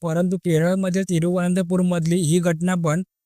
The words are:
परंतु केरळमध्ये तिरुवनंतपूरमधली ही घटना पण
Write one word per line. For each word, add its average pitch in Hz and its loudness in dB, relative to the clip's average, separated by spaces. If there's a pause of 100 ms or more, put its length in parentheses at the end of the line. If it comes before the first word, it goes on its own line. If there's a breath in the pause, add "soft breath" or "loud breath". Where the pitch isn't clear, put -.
परंतु 175 -2
केरळमध्ये 180 0
तिरुवनंतपूरमधली 175 0
ही 170 2
घटना 175 0
पण 165 0 (240)